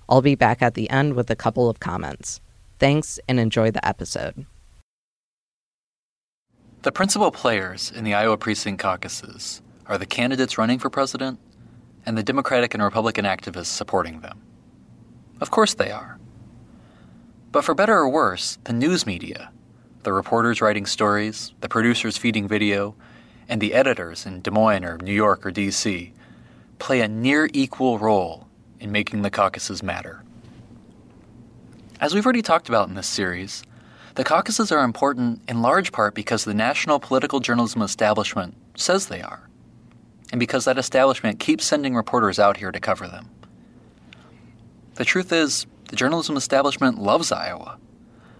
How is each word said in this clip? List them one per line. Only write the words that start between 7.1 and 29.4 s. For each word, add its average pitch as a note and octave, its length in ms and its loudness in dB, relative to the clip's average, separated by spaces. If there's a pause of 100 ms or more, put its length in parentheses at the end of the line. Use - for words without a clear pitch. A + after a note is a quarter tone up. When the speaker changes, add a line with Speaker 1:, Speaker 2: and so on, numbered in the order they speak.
Speaker 2:
players G2 580 -2
in A2+ 140 -10
the G#2 100 0
Iowa G#2+ 220 4
precinct G#2 440 -4
caucuses - 800 -6 (260)
are G2+ 120 -2
the F#2 80 -8
candidates B2+ 500 -2
running A#2+ 220 2
for C3+ 100 -6
president C3 520 -4 (680)
and A2+ 80 -2
the A2 60 -2
Democratic B2+ 500 0
and G#2+ 80 -4
Republican G#2+ 440 0
activists F#2 420 -4
supporting E2 540 -4
them. - 200 -18 (1000)
Of - 100 -6
course G#3+ 240 2
they - 160 -2
are. - 300 -14 (1300)
But C#3+ 140 2
for D#3+ 100 0
better G#3 220 4
or D3+ 120 4
worse, B2+ 540 0
the A#2+ 100 -6
news B2+ 340 2
media, - 440 -8 (540)
the G#2 80 0
reporters A#2 480 2
writing G#2 260 2
stories, G#2 640 -2 (100)
the - 60 -8
producers A2+ 480 0
feeding G#2+ 300 -2
video, G2+ 480 0 (540)
and A#2 120 -4
the G#2 140 0
editors A2 500 0
in F#2 160 -12
Des G2+ 120 -4
Moines G#2 320 4
or E2 140 -8
New F#2 140 -6
York G#2 320 2
or F#2+ 60 -4
D G2 220 -2
C F2 400 -4 (640)
play C3 220 0
a G#2+ 80 2
near C3+ 440 2
equal C3 460 0
role G2 480 0 (320)
in G#2 140 -8
making G#2 300 -2
the G2+ 80 -2
caucuses F#2+ 520 -2